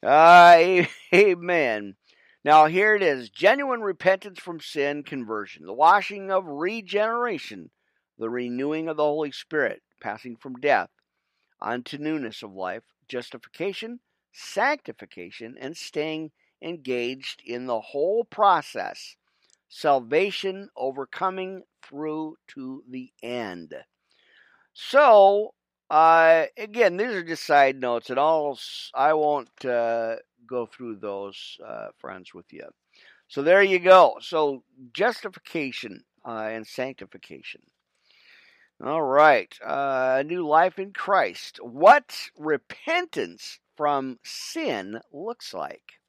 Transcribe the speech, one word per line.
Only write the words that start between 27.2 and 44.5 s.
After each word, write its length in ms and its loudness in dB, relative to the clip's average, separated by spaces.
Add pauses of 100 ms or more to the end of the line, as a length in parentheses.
just 200 -10
side 360 2
notes, 280 -4
and 120 -4
I'll 360 0
s-, 380 -16
I 200 2
won't, 500 -4
uh, 520 -4 (300)
go 200 -6
through 300 -14
those, 720 -12
uh, 220 -12 (100)
friends, 340 -18
with 200 -20
you. 160 -20 (600)
So 140 -8
there 200 6
you 180 2
go. 400 8
So 420 -4 (300)
justification, 1120 -8 (200)
uh, 280 -10
and 140 -12
sanctification. 960 -14 (1200)
All 200 -4
right. 500 4 (120)
Uh, 560 -2
a 40 -4
new 220 -8
life 320 2
in 140 -12
Christ. 720 -4
What 760 2
repentance 1200 -8 (180)
from 460 -4
sin 800 -10 (120)